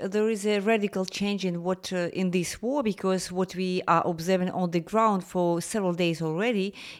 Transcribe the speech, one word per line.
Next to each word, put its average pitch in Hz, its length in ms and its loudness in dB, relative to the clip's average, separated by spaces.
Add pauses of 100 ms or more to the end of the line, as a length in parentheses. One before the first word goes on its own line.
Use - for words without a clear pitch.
there 208 260 0
is 208 160 -2
a 208 140 2
radical 202 460 2
change 196 400 -2
in 175 180 -2
what, 185 300 -4
uh, 175 200 0
in 185 200 0
this 175 280 -2
war, 269 220 0
because 190 480 0
what 185 240 -2
we 185 320 -2
are 170 180 4
observing 180 460 2
on 175 220 0
the 170 80 2
ground 208 420 2
for 170 380 0
several 190 320 0
days 170 280 0
already 196 540 0 (260)